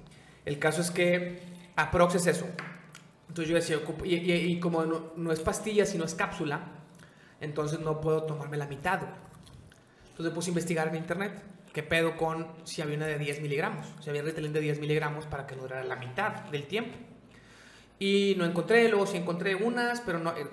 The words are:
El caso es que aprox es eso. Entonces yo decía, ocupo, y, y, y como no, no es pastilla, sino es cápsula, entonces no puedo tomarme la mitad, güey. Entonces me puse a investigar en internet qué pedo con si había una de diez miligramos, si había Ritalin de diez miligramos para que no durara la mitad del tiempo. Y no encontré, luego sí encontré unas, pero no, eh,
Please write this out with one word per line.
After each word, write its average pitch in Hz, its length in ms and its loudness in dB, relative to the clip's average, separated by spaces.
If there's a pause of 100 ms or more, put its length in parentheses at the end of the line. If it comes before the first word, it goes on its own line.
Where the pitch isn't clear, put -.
(460)
El 147 120 -2
caso 156 240 4
es 170 80 2
que 175 500 2 (360)
aprox 175 400 6
es 175 120 2
eso. - 200 2 (800)
Entonces 160 220 -4
yo 170 60 4
decía, 165 220 2
ocupo, - 280 -4
y, 175 100 4
y, 175 160 2
y 175 280 2
como 170 260 2
no, 160 300 -2
no 165 160 0
es 156 100 0
pastilla, 208 440 4
sino 165 200 0
es - 100 -4
cápsula, 165 460 -2 (800)
entonces 151 400 -2
no 156 200 -2
puedo 156 220 2
tomarme 147 340 -4
la 143 80 -4
mitad, 170 340 0
güey. 139 120 -8 (960)
Entonces - 160 -8
me 165 60 -2
puse 170 180 -4
a - 20 0
investigar 160 360 0
en 165 80 -2
internet 180 380 -4 (400)
qué 151 100 -4
pedo 165 340 2
con 165 300 -2 (160)
si - 180 -8
había 147 160 -2
una 156 80 -2
de 151 140 -2
diez 143 220 -4
miligramos, 151 440 -2 (140)
si - 100 -10
había 147 140 -2
Ritalin 151 300 -4
de 156 80 2
diez 147 180 0
miligramos 151 460 0
para 139 200 -8
que 135 100 -10
no 131 80 -10
durara 131 200 -6
la 127 140 -4
mitad 190 480 -4
del 147 200 -4
tiempo. 220 320 -4 (1000)
Y 196 380 6
no 175 80 4
encontré, 214 440 6
luego 202 160 6
sí 185 120 -2
encontré 175 380 0
unas, 240 460 0
pero 170 180 -2
no, 165 180 -2
eh, 147 160 -6